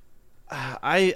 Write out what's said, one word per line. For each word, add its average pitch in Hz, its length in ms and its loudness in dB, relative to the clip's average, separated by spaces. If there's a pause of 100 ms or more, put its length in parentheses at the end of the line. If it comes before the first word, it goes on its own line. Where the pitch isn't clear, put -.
(500)
Uh, 131 320 -10
I, 180 340 2